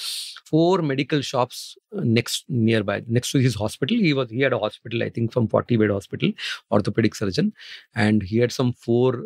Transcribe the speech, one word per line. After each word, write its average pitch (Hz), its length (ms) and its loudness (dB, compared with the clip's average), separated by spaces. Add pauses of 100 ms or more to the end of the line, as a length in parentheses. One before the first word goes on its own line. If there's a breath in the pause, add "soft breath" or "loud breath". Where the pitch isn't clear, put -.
(440 loud breath)
four 170 380 2
medical 143 380 -2
shops, - 560 -4 (200)
uh, 190 60 -4
next, 117 460 0
nearby, 110 580 0
next 117 260 -2
to 147 60 2
his 123 160 2
hospital. 131 420 -4
He 180 180 2
was, 131 160 -2
he 120 100 -4
had 135 120 2
a 117 60 0
hospital, 110 440 -4
I 107 80 -2
think 117 220 -2
some 117 140 2
forty 110 300 0
bed 107 140 2
hospital, 101 420 -2 (400 loud breath)
orthopedic 110 420 2
surgeon. 147 380 0 (420 loud breath)
And 107 280 2
he 98 160 -2
had 120 140 2
some 123 200 0
four 123 540 0